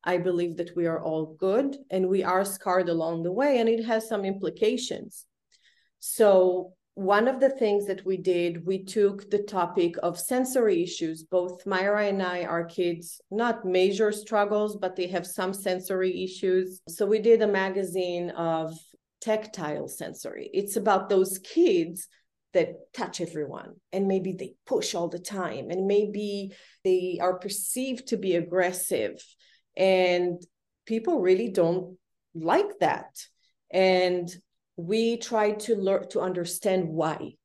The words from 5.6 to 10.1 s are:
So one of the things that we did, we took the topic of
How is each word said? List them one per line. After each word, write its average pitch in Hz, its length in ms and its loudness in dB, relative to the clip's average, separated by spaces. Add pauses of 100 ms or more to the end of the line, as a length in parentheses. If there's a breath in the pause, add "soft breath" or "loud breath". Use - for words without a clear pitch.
So 185 760 4 (220)
one 202 340 4
of 254 100 -2
the 269 120 6
things 202 360 2
that 190 180 -6
we 190 120 0
did, 170 480 0
we 190 180 -2
took 202 480 0
the 202 100 0
topic 175 640 0
of 170 160 -2